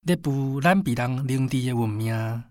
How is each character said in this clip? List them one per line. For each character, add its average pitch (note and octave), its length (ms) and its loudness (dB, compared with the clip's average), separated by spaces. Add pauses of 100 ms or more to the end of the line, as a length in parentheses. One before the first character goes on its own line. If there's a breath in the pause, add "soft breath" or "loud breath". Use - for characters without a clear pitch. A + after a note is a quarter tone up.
咧 F3 140 2
赴 C#3 440 -2
咱 F#3+ 220 4
彼 B2 100 0
人 B2+ 340 -2
凝 C3 220 0
聚 C3 140 0
的 B2+ 60 -2
运 A#2 200 0
命。 A2+ 640 -2